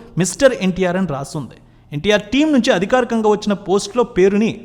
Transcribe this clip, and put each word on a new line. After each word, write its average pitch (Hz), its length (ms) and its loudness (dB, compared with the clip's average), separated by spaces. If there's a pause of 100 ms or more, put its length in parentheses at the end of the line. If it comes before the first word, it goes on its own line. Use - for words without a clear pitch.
(180)
మిస్టర్ 240 420 2
ఎన్టీఆర్ 180 360 0
అని 190 100 -2
రాసుంది. 139 480 -8 (380)
ఎన్టీఆర్ 202 300 0
టీం 294 300 0
నుంచి 254 200 4
అధికారికంగా 226 560 0
వచ్చిన 208 240 0
పోస్ట్లో 196 500 -2
పేరుని 202 640 0